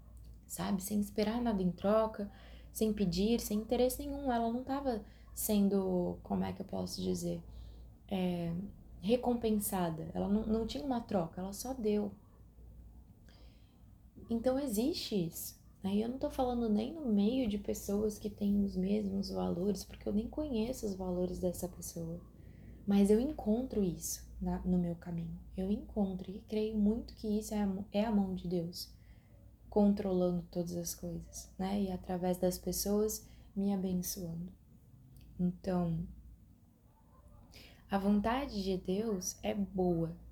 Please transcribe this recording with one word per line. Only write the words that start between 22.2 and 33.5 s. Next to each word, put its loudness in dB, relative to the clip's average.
Mas 6
eu 8
encontro 0
isso -4
na, -2
no 2
meu 0
caminho. -6
Eu -2
encontro -2
e -10
creio 0
muito 2
que 0
isso -4
é 0
a, 2
é 4
a 2
mão 4
de -4
Deus -2
controlando 4
todas -2
as -4
coisas, -10
né? 0
E 0
através 0
das 2
pessoas 0